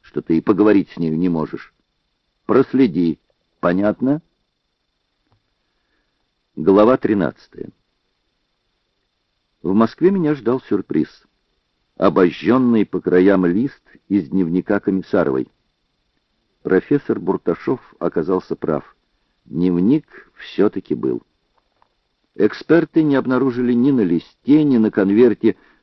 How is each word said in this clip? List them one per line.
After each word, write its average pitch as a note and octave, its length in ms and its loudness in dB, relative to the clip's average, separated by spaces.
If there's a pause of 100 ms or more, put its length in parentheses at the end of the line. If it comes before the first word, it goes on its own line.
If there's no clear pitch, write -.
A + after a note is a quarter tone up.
что - 180 -12
ты E2 160 -2
и E2 60 -2
поговорить G2+ 480 2
с - 80 -20
нею D#2+ 200 -4
не F2+ 120 -2
можешь. D#2 420 -8 (720)
Проследи. G#2 760 0 (420)
Понятно?» G#2 600 -2 (2250)
Глава G2+ 400 4
тринадцатая. - 720 -6 (1900)
В F2+ 100 -2
Москве A2+ 380 0
меня D#3 240 -2
ждал A#2+ 240 -4
сюрприз. E2 480 -4 (880)
Обожженный G2 920 2
по F2+ 140 -8
краям F#2 440 2
лист G2+ 380 -2 (260)
из F#2+ 200 -2
дневника F#2 500 -2
Комиссаровой. E2+ 680 -2 (1120)
Профессор A2+ 560 -2
Бурташов A2 640 -4 (180)
оказался E2+ 560 -4
прав. - 420 -8 (500)
Дневник F2+ 920 -2
все-таки - 580 -4
был. B1 300 -6 (1120)
Эксперты D#3+ 640 0
не C#3+ 140 0
обнаружили B2 560 -2
ни A#2+ 180 2
на B2+ 120 0
листе, F#2+ 600 0
ни C#3 140 2
на A2 160 2
конверте G#2+ 640 2 (260)